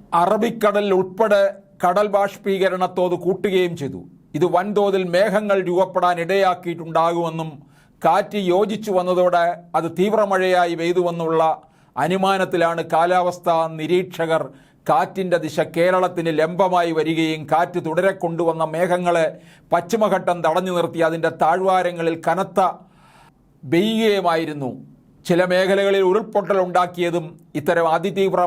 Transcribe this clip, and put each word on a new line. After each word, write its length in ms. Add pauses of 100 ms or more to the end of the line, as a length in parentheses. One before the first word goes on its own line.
(220)
അറബിക്കടലിൽ 760
ഉൾപ്പെടെ 440 (420)
കടൽ 300
ബാഷ്പീകരണത്തോത് 1080
കൂട്ടുകയും 580
ചെയ്തു. 200 (360)
ഇത് 80 (100)
വൻതോതിൽ 480 (120)
മേഘങ്ങൾ 420 (120)
രൂപപ്പെടാൻ 460 (100)
ഇടയാക്കിയിട്ടുണ്ടാകുമെന്നും 1200 (560)
കാറ്റ് 340 (120)
യോജിച്ചു 480
വന്നതോടെ 460 (340)
അത് 180
തീവ്രമഴയായി 840
പെയ്തുവെന്നുള്ള 640 (640)
അനുമാനത്തിലാണ് 760 (120)
കാലാവസ്ഥാ 640 (240)
നിരീക്ഷകർ 640 (460)
കാറ്റിൻ്റെ 540
ദിശ 160 (160)
കേരളത്തിന് 640
ലംബമായി 580
വരികയും 520
കാറ്റ് 360
തുടരെ 340
കൊണ്ടുവന്ന 440 (100)
മേഘങ്ങളെ 500 (480)
പശ്ചിമഘട്ടം 720
തടഞ്ഞു 300
നിർത്തി 320
അതിൻ്റെ 240 (100)
താഴ്വാരങ്ങളിൽ 720 (100)
കനത്ത 340 (1120)
പെയ്യുകയുമായിരുന്നു. 1000 (580)
ചില 120 (140)
മേഖലകളിൽ 560
ഉരുൾപൊട്ടൽ 560
ഉണ്ടാക്കിയതും 600 (360)
ഇത്തരം 340
അതിതീവ്ര 500